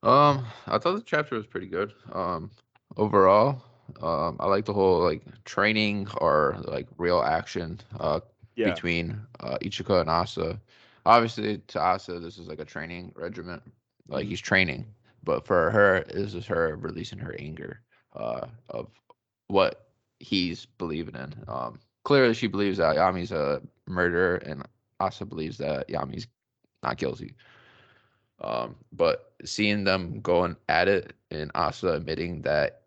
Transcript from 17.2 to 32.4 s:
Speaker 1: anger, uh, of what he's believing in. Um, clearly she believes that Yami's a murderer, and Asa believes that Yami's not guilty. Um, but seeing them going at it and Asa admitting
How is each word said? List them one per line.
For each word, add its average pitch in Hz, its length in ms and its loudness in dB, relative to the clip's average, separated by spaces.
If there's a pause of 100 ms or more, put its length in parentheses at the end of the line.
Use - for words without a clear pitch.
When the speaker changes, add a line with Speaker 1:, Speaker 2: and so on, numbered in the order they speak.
Speaker 1:
anger, - 420 -14 (340)
uh, 57 320 -6 (220)
of - 220 -10 (580)
what 95 400 2 (320)
he's 90 460 -4
believing 82 480 -8
in. 67 200 -12 (140)
Um, 62 300 -8 (260)
clearly 131 300 6
she 113 120 -4
believes 98 320 0
that 80 180 4
Yami's 90 360 2
a 71 300 -2 (240)
murderer, 90 500 2
and - 280 -8 (360)
Asa 95 240 -2
believes 80 340 -8
that 69 320 -4
Yami's 71 360 -6 (560)
not 64 160 -4
guilty. - 360 -6 (1080)
Um, 58 360 -6 (160)
but - 400 2 (120)
seeing 104 400 0
them 92 360 0
going 87 360 2 (120)
at 85 200 4
it 98 260 0 (160)
and 76 240 -6
Asa 80 400 0
admitting 80 480 -6